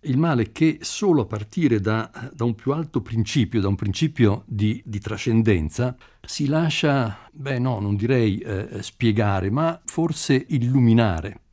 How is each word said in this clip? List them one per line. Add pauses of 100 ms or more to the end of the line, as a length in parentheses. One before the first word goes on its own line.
Il
male
che
solo
a
partire
da, (240)
da
un
più
alto
principio,
da
un
principio
di,
di
trascendenza, (280)
si
lascia,
beh
no,
non
direi,
eh,
spiegare,
ma
forse
illuminare. (120)